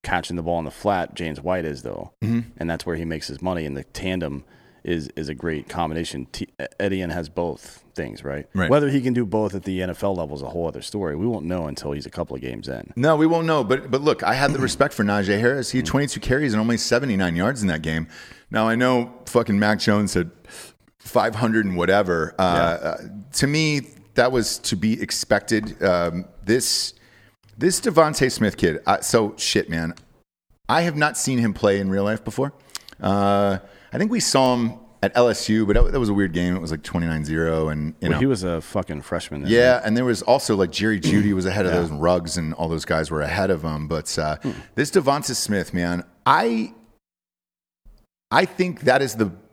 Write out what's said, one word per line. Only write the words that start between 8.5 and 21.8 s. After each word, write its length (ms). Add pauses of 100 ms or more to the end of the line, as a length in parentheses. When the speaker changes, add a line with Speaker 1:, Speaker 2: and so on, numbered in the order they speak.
Speaker 2:
Right. 160
Speaker 1:
Whether 200
he 120
can 120
do 120
both 280
at 100
the 180
N 80
F 140
L 120
level 220
is 40
a 80
whole 160
other 160
story. 360
We 100
won't 180
know 220
until 240
he's 140
a 40
couple 280
of 40
games 280
in. 260
Speaker 2:
No, 220
we 100
won't 200
know. 180
But, 260
but 100
look, 220
I 120
had 180
the 60
Speaker 1:
<clears throat> 100
Speaker 2:
respect 240
for 100
Najee 360
Harris. 320
He 80
had 60
Speaker 1:
Mm. 40
Speaker 2:
twenty-two 320
carries 320
and 80
only 160
seventy-nine 580
yards 260
in 60
that 140
game. 260 (420)
Now, 200
I 60
know 360 (140)
fucking 340
Mac 200
Jones 340
had 180 (680)
five 360
hundred 300
and 100
whatever. 640